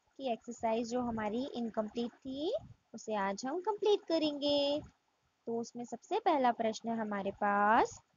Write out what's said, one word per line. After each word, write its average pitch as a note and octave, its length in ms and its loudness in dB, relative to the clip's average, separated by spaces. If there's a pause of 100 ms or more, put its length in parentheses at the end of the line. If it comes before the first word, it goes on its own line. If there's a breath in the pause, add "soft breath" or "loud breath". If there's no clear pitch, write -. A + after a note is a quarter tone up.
(180)
की C4 140 -2
एक्सरसाइज A3+ 580 -2
जो B3 100 0
हमारी A#3 540 -2
इनकम्प्लीट A#3 560 -4
थी, C#4 440 -6 (400)
उसे A3 200 -6
आज G3+ 320 -2
हम D4+ 140 -4
कंप्लीट G#4 480 2
करेंगे। D4 760 2 (640)
तो A#3 140 -2
उसमें A#3+ 240 -8
सबसे D4 340 -4
पहला C#4 340 4
प्रश्न A3+ 360 -2
है A3+ 80 0
हमारे G3+ 340 -2
पास, G#3 680 4 (160)